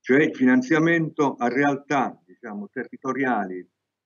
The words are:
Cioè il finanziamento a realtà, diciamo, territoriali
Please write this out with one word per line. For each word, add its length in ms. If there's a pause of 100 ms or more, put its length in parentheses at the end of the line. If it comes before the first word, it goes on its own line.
Cioè 220
il 140
finanziamento 1000
a 120
realtà, 760
diciamo, 460
territoriali 960 (400)